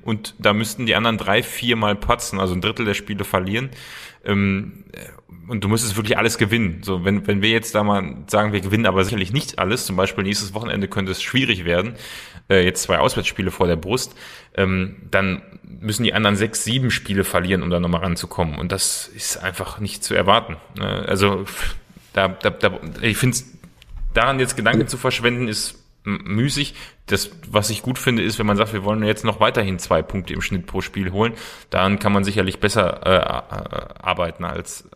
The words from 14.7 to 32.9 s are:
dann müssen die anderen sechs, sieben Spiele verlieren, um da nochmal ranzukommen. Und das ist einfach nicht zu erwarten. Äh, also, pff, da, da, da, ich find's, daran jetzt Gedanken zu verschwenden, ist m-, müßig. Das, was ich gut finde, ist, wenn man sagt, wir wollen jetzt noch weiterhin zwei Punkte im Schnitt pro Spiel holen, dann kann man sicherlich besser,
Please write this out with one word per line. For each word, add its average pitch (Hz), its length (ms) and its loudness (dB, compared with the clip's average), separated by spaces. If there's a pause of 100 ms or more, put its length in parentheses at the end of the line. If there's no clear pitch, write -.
dann 95 320 0 (200)
müssen 107 420 -4
die 107 80 2
anderen 101 240 4
sechs, 107 280 -2
sieben 123 260 0
Spiele 98 340 0
verlieren, 90 380 2
um 85 80 -2
da 87 100 2
nochmal 87 220 0
ranzukommen. 85 560 -2
Und 87 140 -4
das - 360 -4
ist - 300 -8
einfach 90 420 -6
nicht - 240 -8
zu - 100 -2
erwarten. 104 420 4 (220)
Äh, 104 60 -6
also, 98 600 0
pff, - 300 -4 (360)
da, 98 160 4
da, 92 220 0
da, 92 280 0 (220)
ich 113 160 2
find's, - 340 0 (640)
daran 131 260 4
jetzt 127 180 0
Gedanken 113 300 4
zu 131 120 -6
verschwenden, 120 500 0
ist - 340 -6 (220)
m-, 101 200 -2
müßig. 135 500 0 (320)
Das, - 240 0 (200)
was 104 200 2
ich 104 120 -4
gut 127 160 -2
finde, 120 240 2
ist, 107 160 0
wenn 107 80 2
man 104 100 4
sagt, 104 160 2
wir 98 120 -2
wollen 107 180 0
jetzt 107 220 2
noch 101 160 0
weiterhin 104 400 2
zwei 82 220 2
Punkte 87 320 -6
im 80 60 -4
Schnitt 90 260 -4
pro 92 160 -4
Spiel 95 280 -4
holen, 107 220 2 (380)
dann 95 280 4
kann 101 140 2
man 101 100 4
sicherlich 98 380 0
besser, 101 440 2